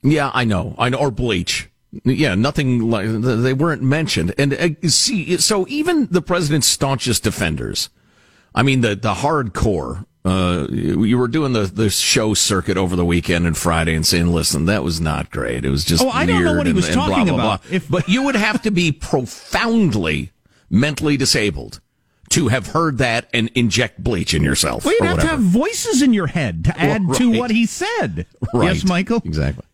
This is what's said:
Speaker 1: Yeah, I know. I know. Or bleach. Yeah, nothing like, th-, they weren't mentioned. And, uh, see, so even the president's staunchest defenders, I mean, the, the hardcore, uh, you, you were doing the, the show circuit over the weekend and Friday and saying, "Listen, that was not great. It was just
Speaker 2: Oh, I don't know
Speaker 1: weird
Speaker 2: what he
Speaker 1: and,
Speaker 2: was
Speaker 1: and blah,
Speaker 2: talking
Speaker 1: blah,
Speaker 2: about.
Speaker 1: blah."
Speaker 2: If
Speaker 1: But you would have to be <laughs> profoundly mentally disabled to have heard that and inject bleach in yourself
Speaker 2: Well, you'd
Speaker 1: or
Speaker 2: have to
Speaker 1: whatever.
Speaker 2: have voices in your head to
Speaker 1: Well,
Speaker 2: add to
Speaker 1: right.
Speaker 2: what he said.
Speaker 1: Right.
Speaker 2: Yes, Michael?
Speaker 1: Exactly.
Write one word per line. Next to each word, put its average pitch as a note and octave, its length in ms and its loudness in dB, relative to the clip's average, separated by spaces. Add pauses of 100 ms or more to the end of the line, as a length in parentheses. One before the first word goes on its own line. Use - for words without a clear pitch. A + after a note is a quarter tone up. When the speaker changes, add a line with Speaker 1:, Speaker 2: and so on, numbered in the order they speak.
Speaker 1:
Yeah, C#3+ 320 2
I B2+ 100 0
know. F2 320 0
I A#2+ 140 0
know. C3 80 -2
Or C#3+ 120 0
bleach. A2 600 -4 (340)
Yeah, B2+ 300 2
nothing B2 560 0
like, G#2 160 0
th-, A2+ 320 0
they B2+ 160 2
weren't D3 260 0
mentioned. C3 560 0
And, C#3 160 2
uh, D#3+ 360 -2
see, E3+ 500 0
so G3+ 300 0
even D4+ 420 0
the F3 100 2
president's D#3+ 460 0
staunchest C3+ 560 0
defenders, D#2 640 -2 (680)
I - 100 2
mean, C3+ 180 2
the, G#2 140 0
the G#2 180 -2
hardcore, G2 920 -2 (200)
uh, F2+ 460 0
you, - 340 0
you A2+ 120 2
were B2 120 0
doing C3+ 260 0
the, A2 80 2
the G2 260 0
show A2 460 0
circuit F#2+ 420 0
over F#2 200 0
the F2 100 2
weekend F2 400 2
and E2 100 0
Friday E2 380 0
and D#2+ 100 -2
saying, E2+ 220 2
"Listen, E2 400 0
that G2 160 0
was D#2+ 180 -4
not D2+ 300 -4
great. B1+ 340 -6
It C2+ 60 0
was C#2+ 140 0
just - 180 2
Speaker 2:
Oh, C4 80 2
I - 160 0
don't - 160 2
know - 120 2
Speaker 1:
weird - 40 2
Speaker 2:
what C#4+ 80 0
he C4+ 40 2
Speaker 1:
and, A3+ 60 2
Speaker 2:
was F3+ 100 2
Speaker 1:
and - 100 -2
blah, - 120 2
Speaker 2:
talking A#3+ 180 2
Speaker 1:
blah, D#3 80 2
Speaker 2:
about. A2 280 -2
Speaker 1:
blah." F3+ 140 -6
Speaker 2:
If F3 120 -4
Speaker 1:
But F3+ 200 -2
you A#3 160 2
would C#4 100 0
have G#3+ 280 0
to A3 100 0
be E3+ 200 2
<laughs> - 0 -
profoundly C3+ 1400 -2 (360)
mentally C#3+ 480 2
disabled G2+ 640 -2 (500)
to D#3 180 2
have A2 200 0
heard D#3 300 0
that A#2+ 340 0
and A#2 220 0
inject A#2+ 480 0
bleach G2+ 320 -2
in D2+ 80 2
yourself C2+ 420 -2
Speaker 2:
Well, F4 100 2
you'd A#4 80 2
Speaker 1:
or - 40 2
Speaker 2:
have - 140 0
to - 60 4
Speaker 1:
whatever. D4 160 0
Speaker 2:
have F3+ 100 4
voices F4 500 2
in C4 100 4
your F#3+ 140 2
head C3 380 -4
to - 120 2
Speaker 1:
Well, - 140 2
Speaker 2:
add F3+ 280 0
to B3 120 4
Speaker 1:
right. A3+ 80 2
Speaker 2:
what B3 140 -2
he A3+ 140 2
said. G3+ 600 -4 (260)
Speaker 1:
Right. E3+ 220 2
Speaker 2:
Yes, D#3+ 100 -4
Michael? F#3+ 400 0
Speaker 1:
Exactly. D2+ 500 -2